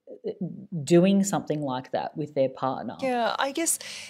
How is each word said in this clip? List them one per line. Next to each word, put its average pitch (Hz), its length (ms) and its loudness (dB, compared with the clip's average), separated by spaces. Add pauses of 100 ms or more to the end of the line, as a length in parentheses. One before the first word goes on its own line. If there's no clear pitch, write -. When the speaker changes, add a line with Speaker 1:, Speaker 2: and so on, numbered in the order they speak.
(840)
Speaker 1:
doing 185 400 6
something 151 380 -2
like 131 300 -6
that - 260 -4
with 147 180 -6
their 135 140 4
partner. 131 520 -4
Speaker 2:
Yeah, 247 380 0
I 277 120 0
guess 320 280 0 (300)